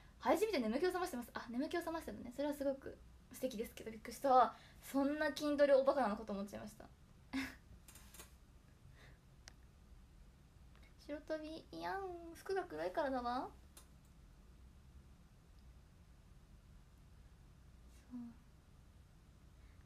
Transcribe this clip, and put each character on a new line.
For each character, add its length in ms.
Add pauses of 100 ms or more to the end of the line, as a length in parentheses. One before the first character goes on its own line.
(180)
配 200
信 100
見 40
て 80
眠 180
気 80
を 20
覚 120
ま 60
し 40
て 60
ま 60
す。 120
あ、 160
眠 180
気 80
を 40
覚 120
ま 80
し 40
て 60
る 80
の 60
ね。 100
そ 80
れ 60
は 60
す 100
ご 100
く 240 (340)
素 80
敵 160
で 100
す 80
け 100
ど、 60
び 80
っ 20
く 80
り 40
し 60
た。 380 (260)
そ 220
ん 140
な 100
筋 280
ト 100
レ 80
お 100
バ 100
カ 80
な 60
の 80
か 80
と 80
思 100
っ 40
ち 80
ゃ 40
い 40
ま 60
し 80
た。 120 (440)
<laughs> 3750
白 140
飛 220
び、 280
い 100
や 180
ん、 360
服 200
が 100
黒 200
い 60
か 120
ら 80
だ 120
わ。 280 (4000)
そ 60
う。 40 (1700)